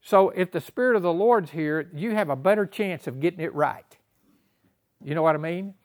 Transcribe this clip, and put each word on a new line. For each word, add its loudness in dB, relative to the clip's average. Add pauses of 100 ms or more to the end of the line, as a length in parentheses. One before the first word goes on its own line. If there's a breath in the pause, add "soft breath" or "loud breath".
So 4
if -2
the -4
Spirit 0
of 2
the 2
Lord's 2
here, -4
you -6
have 0
a -2
better 2
chance -6
of -8
getting -2
it -6
right. -4 (1040)
You -8
know 0
what 4
I -4
mean? -8 (100)